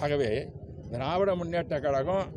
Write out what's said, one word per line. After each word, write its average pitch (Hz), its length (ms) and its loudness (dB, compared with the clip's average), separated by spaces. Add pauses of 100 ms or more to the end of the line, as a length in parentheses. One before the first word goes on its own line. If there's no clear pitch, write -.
ஆகவே, 143 300 2 (600)
திராவிட 170 440 2
முன்னேற்ற 170 460 0
கழகம் 147 440 2 (120)